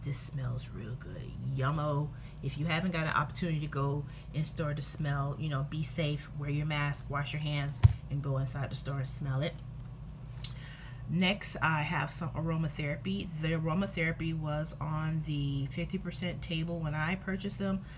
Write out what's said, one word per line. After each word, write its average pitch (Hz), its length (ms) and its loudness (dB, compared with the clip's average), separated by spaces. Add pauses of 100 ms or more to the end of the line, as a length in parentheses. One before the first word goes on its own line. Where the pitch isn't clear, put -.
this 139 160 -2
smells 123 500 -2
real 113 300 -6
good. - 320 -8 (240)
Yummo. 147 540 2 (340)
If 139 160 -2
you 147 60 0
haven't 170 260 2
got 160 160 0
an - 60 0
opportunity 151 480 2
to 156 60 -2
go 139 380 0 (300)
in 151 100 2
store 147 300 0
to 143 80 -4
smell, 143 560 0
you 156 100 0
know, 143 220 2
be 160 100 -2
safe, 147 560 0
wear 143 140 -2
your 147 160 0
mask, 147 420 0
wash 143 240 0
your 151 80 -2
hands, 143 380 0 (320)
and 143 100 0
go 139 160 0
inside 135 320 0
the 131 60 -4
store 139 240 -2
and 131 100 -2
smell 135 320 0
it. 170 140 0 (1500)
Next, 185 540 2
I 156 180 6
have 151 300 2
some - 180 -2
aromatherapy. 160 1000 0 (140)
The 160 120 2
aromatherapy 165 840 2
was 151 420 0
on 156 460 0
the 143 460 2
fifty 175 260 -2
percent 175 460 -4
table 170 360 -2
when 151 140 0
I 156 220 2
purchased 190 420 -4
them. 196 240 2 (160)